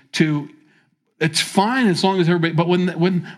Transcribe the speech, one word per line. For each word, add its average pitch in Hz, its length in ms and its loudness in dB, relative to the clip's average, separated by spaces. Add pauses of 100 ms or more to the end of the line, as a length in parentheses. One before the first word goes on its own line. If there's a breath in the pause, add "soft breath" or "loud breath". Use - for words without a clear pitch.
(140 loud breath)
to, 151 360 -2 (720 soft breath)
it's 156 220 -2
fine 226 460 0
as 180 160 0
long 190 180 2
as 165 80 2
everybody, 170 240 0
but 165 140 0
when, 180 220 0
when, 170 380 -2 (100)